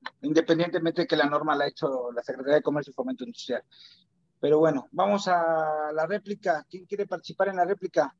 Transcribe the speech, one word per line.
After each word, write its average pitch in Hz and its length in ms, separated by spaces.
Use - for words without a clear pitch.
independientemente 160 800
de 165 60
que - 80
la 147 140
norma 147 260
la 143 100
ha - 20
hecho 131 440
la 120 120
Secretaría 131 320
de 147 80
Comercio 147 260
y 135 60
Fomento 131 280
Industrial. 117 380
Pero 147 160
bueno, 151 340
vamos 196 360
a 156 680
la 156 140
réplica. 196 600
¿Quién 185 180
quiere 202 200
participar 185 440
en 190 80
la 175 80
réplica? 175 540